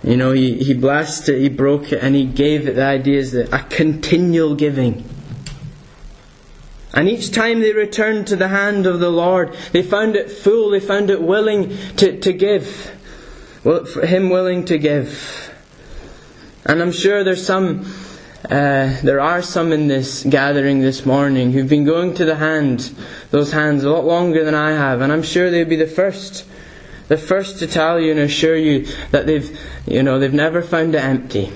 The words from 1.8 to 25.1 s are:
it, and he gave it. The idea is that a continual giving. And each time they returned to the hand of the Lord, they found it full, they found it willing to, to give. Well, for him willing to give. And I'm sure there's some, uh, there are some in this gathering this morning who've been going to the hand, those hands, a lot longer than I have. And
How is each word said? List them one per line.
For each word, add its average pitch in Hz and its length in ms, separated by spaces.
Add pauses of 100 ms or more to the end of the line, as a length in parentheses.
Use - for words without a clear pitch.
it, 135 100
and 135 120
he 139 120
gave 139 420
it. 127 60
The 131 100
idea 139 340
is 127 140
that 120 220
a - 100
continual 160 880
giving. 135 540 (1800)
And 156 160
each 233 240
time 226 280
they 214 120
returned 214 560
to 202 80
the 185 120
hand 196 380
of 175 140
the 175 100
Lord, 175 460 (160)
they 175 100
found 208 320
it 202 160
full, 214 400
they 196 100
found 202 300
it 185 120
willing 208 540 (200)
to, - 240
to 190 120
give. 185 600 (720)
Well, 160 200
for - 220
him 185 220
willing 180 380
to 165 120
give. - 760 (1120)
And 160 160
I'm 175 100
sure 196 320
there's 185 200
some, 185 460 (540)
uh, 135 580
there 139 180
are 170 220
some 165 300
in 151 160
this 135 340
gathering 139 580
this 131 260
morning 135 440
who've 135 180
been 147 160
going 170 300
to 180 120
the 156 100
hand, 151 580 (360)
those 143 220
hands, 151 300
a 139 80
lot 160 140
longer 170 400
than 151 100
I 151 180
have. 135 280
And 135 100